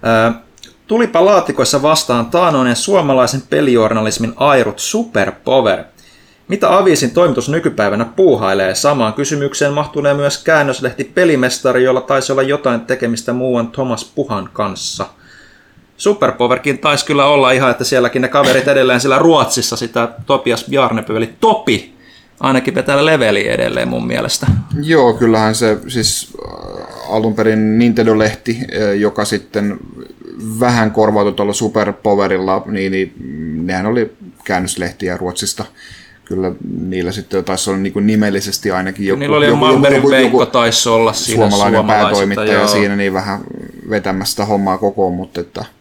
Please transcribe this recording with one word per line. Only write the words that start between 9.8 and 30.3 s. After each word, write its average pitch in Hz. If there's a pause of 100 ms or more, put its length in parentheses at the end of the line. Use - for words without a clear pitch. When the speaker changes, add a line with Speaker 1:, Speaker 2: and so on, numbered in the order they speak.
Speaker 1:
myös 143
käännöslehti 139
Pelimestari, 127
jolla 127
taisi 135
olla 135
jotain 135
tekemistä 117
muuan 123
Thomas 123
Puhan 107
kanssa. - (920)
Superpowerkin 127
taisi 147
kyllä 143
olla 139
ihan, 131
että 117
sielläkin 123
ne 127
kaverit 131
edelleen 131
siellä 135
Ruotsissa 147
sitä 117 (160)
Topias 123
Bjarneby, 113
eli 110 (100)
Topi, 214 (460)
ainakin 131
vetää 139
leveliä 110
edelleen 60
mun 60
mielestä. 60 (340)
Speaker 2:
Joo, 143
kyllähän 110
se 110 (100)
siis, - (140)
äh, 50
alun 110
perin 107
Nintendo-lehti, 113
äh, 104
joka 104
sitten 104 (840)